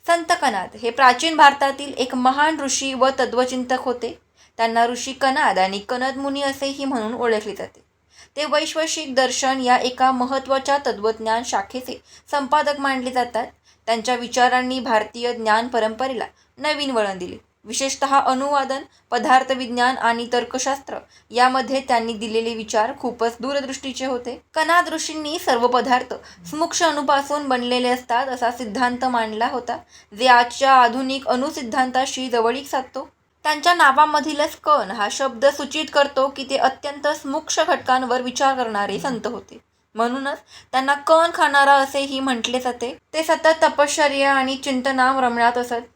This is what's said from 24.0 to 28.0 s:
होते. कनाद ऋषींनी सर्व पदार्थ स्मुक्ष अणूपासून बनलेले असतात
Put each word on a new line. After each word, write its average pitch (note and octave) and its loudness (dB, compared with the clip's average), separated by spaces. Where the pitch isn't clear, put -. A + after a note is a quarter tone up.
होते. B3 -6
कनाद E4 2
ऋषींनी D#4 -6
सर्व B3 2
पदार्थ B3 2
स्मुक्ष E4 -2
अणूपासून D4 0
बनलेले B3 0
असतात B3 -2